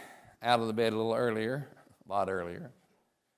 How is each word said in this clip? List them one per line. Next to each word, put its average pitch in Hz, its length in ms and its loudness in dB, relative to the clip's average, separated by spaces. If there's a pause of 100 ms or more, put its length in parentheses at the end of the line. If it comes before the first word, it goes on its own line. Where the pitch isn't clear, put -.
(440)
out 120 180 4
of 113 60 0
the 110 60 0
bed 113 200 2
a 107 40 -2
little 110 180 0
earlier, 120 540 -2 (400)
a - 40 -10
lot 95 180 0
earlier. 92 420 -6 (640)